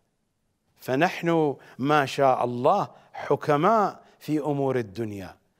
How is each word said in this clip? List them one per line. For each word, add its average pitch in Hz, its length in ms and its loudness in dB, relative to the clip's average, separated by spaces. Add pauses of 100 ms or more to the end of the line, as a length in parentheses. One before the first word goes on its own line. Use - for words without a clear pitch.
(760)
فنحن 156 800 0 (220)
ما 143 260 2
شاء 127 380 2
الله 127 480 0 (220)
حكماء 160 920 0 (160)
في 151 200 -4
أمور 139 380 0
الدنيا، 101 600 -8 (220)